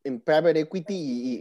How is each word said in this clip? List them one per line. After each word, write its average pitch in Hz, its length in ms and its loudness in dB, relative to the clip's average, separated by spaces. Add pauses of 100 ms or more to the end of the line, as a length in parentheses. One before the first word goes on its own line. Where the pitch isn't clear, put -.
en 127 160 -6
private 160 400 4
equity 175 340 -4
y, 127 460 -4